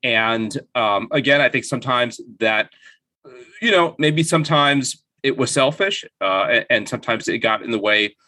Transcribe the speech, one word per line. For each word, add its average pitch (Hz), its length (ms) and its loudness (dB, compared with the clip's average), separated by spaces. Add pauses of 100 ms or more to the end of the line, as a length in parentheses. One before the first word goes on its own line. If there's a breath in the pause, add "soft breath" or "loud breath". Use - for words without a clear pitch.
And, 113 560 0 (160)
um, 107 380 0
again, 143 300 2
I 127 80 4
think 127 160 -4
sometimes 123 540 -2 (200)
that, 110 300 0 (880 soft breath)
you 233 100 0
know, 175 280 2
maybe 151 240 2
sometimes 147 840 0 (180)
it 135 140 0
was 127 140 -2
selfish, 151 540 0 (160)
uh, 95 280 0
a-, 117 240 0
and 107 160 0
sometimes 113 400 -4
it 98 100 -2
got 110 240 0
in - 80 -10
the 113 80 -2
way 104 380 0 (120 soft breath)